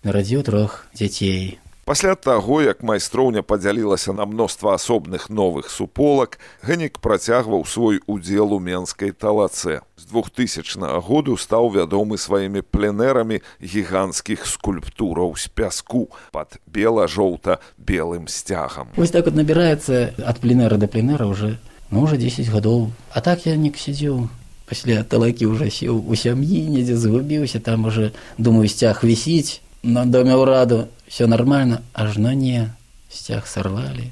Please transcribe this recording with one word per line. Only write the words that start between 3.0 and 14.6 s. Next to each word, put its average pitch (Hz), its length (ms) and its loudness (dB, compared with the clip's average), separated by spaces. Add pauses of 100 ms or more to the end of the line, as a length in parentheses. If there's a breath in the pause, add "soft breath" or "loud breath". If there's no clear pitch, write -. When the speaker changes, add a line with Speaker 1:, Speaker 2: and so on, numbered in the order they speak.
Speaker 2:
падзялілася 101 720 0
на 104 160 -2
мноства 104 480 0
асобных 90 560 -4
новых 90 400 -2
суполак, 135 640 0 (240 loud breath)
Генік 160 400 -4
працягваў 113 640 0
свой 110 400 0
удзел 101 480 0
у 98 80 0
менскай 90 500 -6
талацэ. 98 680 -2 (160)
З - 80 -20
двухтысячнага 95 960 -4
году 139 400 0
стаў 113 320 2
вядомы 98 480 0
сваімі 98 400 -2
пленэрамі 110 800 0 (180 loud breath)
гіганцкіх 95 880 -4
скульптураў 87 880 -4